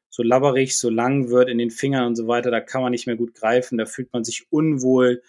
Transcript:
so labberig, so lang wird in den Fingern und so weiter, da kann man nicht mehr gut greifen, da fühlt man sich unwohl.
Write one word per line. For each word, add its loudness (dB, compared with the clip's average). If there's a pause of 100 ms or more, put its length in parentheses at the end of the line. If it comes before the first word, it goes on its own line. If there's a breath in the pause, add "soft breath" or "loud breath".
so -4
labberig, 2
so -2
lang 0
wird 4
in -2
den 0
Fingern -2
und -2
so -6
weiter, 0
da 0
kann -6
man -2
nicht -4
mehr -4
gut -6
greifen, 0
da -2
fühlt -12
man -4
sich -10
unwohl. 2